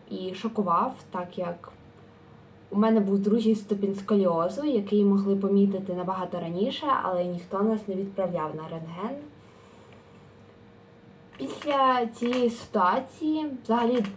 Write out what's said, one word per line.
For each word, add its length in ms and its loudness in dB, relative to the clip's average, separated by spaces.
і 240 -6
шокував, 600 0
так 280 -8
як 340 -8
у 60 -2
мене 240 4
був 180 2
другий 360 4
ступінь 400 -2
сколіозу, 680 0
який 400 2
могли 320 4
помітити 580 2
набагато 460 -4
раніше, 460 -4
але 220 0
ніхто 380 -4
нас 260 0
не 60 -4
відправляв 640 -4
на 120 -10
рентген. 480 -8
Після 680 2
цієї 440 0
ситуації, 960 0
взагалі, 400 2